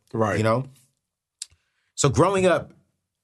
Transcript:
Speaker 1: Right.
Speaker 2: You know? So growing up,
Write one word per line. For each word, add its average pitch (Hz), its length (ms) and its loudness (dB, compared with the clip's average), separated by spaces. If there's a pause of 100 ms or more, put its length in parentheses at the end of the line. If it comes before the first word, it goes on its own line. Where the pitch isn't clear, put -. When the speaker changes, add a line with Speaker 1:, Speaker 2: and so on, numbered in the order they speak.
(120)
Speaker 1:
Right. 107 240 0
Speaker 2:
You 104 80 0
know? 117 220 0 (1300)
So - 160 0
growing 185 360 2
up, 165 260 -2 (520)